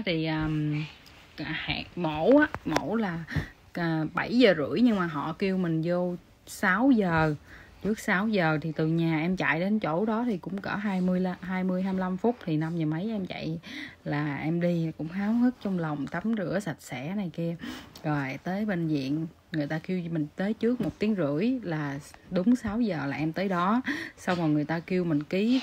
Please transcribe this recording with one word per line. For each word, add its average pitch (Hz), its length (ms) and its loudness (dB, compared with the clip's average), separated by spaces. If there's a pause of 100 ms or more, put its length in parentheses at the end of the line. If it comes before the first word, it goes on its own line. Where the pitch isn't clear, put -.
thì, 160 200 0
à, 156 240 0 (1160)
hẹn - 200 -4 (100)
mổ 170 420 4
á, 302 100 6 (180)
mổ 170 300 0
là, 180 280 -4 (500)
à, 165 300 0 (100)
bảy 190 260 0
giờ 214 180 10
rưỡi, 147 240 0
nhưng 240 140 6
mà 180 100 2
họ 151 340 -4
kêu 190 180 2
mình 165 280 2
vô 180 300 0 (320)
sáu 208 440 4
giờ. 165 440 4 (480)
Trước 208 160 -2
sáu 202 280 0
giờ 165 340 2
thì 160 140 -4
từ 160 120 0
nhà 165 320 2
em 180 180 0
chạy 147 220 0
đến 202 200 0
chỗ 170 260 -2
đó 226 220 0
thì 208 100 0
cũng 190 200 -8
cỡ 190 120 -8
hai 196 320 -2
mươi 180 180 2
la-, 185 220 -2
hai 185 220 -4
mươi, 185 200 0
hai 190 100 -2
mươi 190 60 -2
lăm 185 180 -2
phút. 240 180 0 (100)
Thì 156 120 0
năm 160 200 -2
giờ 160 80 0
mấy 160 240 -2
em 202 160 -4
chạy 165 340 -6 (440)
là 147 340 -4
em 170 240 -2
đi, 170 360 0
cũng 151 100 -6
háo 202 260 -2
hức 247 300 4
trong 190 160 -2
lòng, 151 280 -4
tắm 214 300 -2
rửa 170 220 -2
sạch 165 200 -6
sẽ 139 360 -8
này 196 180 -4
kia. 170 220 -2 (480)
Rồi 139 400 -2
tới 196 220 -2
bệnh 175 220 0
viện, 151 400 0 (240)
người 147 160 -2
ta 156 160 -2
kêu 185 180 -2 (100)
mình 156 240 -2
tới 202 180 -2
trước 233 280 0
một 156 180 -4
tiếng 214 160 2
rưỡi, 180 480 0
là 147 360 -4 (320)
đúng 185 240 4
sáu 220 260 -2
giờ 165 240 0
là 139 120 -4
em 160 160 0
tới 190 160 0
đó. 190 320 2 (360)
Xong 180 200 0
rồi 165 120 2
người 151 160 4
ta 160 140 -2
kêu 180 240 0
mình 151 200 2
ký 226 400 2